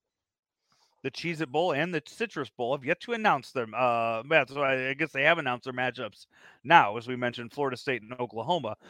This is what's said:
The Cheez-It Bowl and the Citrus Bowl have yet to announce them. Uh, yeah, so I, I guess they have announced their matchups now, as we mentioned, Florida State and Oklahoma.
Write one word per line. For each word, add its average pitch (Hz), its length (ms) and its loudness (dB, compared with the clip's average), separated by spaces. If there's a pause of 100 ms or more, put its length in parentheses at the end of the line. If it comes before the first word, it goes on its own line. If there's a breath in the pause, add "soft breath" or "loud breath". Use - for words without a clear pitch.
(1040)
The 131 100 -6
Cheez-It 156 400 -6
Bowl 165 200 2
and 165 220 0
the 156 100 -2
Citrus 180 460 -8
Bowl 123 260 -2
have 135 80 -6
yet 156 180 -2
to 240 100 -8
announce 202 400 0
them. 117 240 -4
Uh, 117 520 2
yeah, 151 200 4
so 143 140 -4
I, 131 260 0
I 135 60 -2
guess 151 180 -4
they 135 100 -2
have 165 160 4
announced 127 260 -4
their 131 80 -8
matchups 123 540 -6 (380 soft breath)
now, 120 320 8
as 113 100 -8
we 127 80 -4
mentioned, 123 380 -4
Florida 135 240 -2
State 120 260 -4
and 110 120 -14
Oklahoma. 120 600 -4 (140)